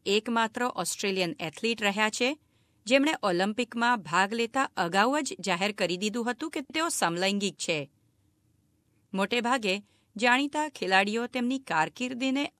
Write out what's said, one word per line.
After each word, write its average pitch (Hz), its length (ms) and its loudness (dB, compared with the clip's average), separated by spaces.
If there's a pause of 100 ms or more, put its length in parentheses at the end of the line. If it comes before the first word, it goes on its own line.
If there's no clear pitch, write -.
એકમાત્ર 226 580 0
ઓસ્ટ્રેલિયન 185 760 -2
એથ્લીટ 226 420 -4
રહ્યા 214 280 2
છે, 262 280 -2 (480)
જેમણે 277 360 4
ઓલિમ્પિકમાં 214 800 0
ભાગ 185 300 2
લેતા 233 440 -2
અગાઉ 196 440 2
જ - 200 -6
જાહેર 190 320 0
કરી 180 240 -2
દીધું 214 340 -2
હતું 302 200 -6
કે 320 100 -6
તેઓ 320 280 -2
સમલૈંગિક 190 680 0
છે. 151 360 -4 (1200)
મોટે 196 260 0
ભાગે 214 420 0 (340)
જાણીતા 277 520 2
ખેલાડીઓ 202 580 2
તેમની 254 320 -2
કારકિર્દીને 254 1000 -2